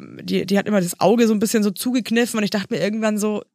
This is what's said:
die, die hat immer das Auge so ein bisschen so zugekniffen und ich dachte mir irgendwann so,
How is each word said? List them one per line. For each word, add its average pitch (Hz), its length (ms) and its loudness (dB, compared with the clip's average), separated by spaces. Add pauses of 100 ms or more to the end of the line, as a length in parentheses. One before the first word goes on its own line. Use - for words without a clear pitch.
(200)
die, 180 240 -4
die 202 140 0
hat 196 80 -2
immer 208 140 2
das 175 180 -2
Auge 226 300 6
so 220 40 2
ein 214 60 2
bisschen 214 240 0
so 208 80 0
zugekniffen 233 680 -2
und 214 40 0
ich 202 80 -2
dachte 202 240 -4
mir 147 60 -2
irgendwann 214 380 -2
so, 208 260 -2 (100)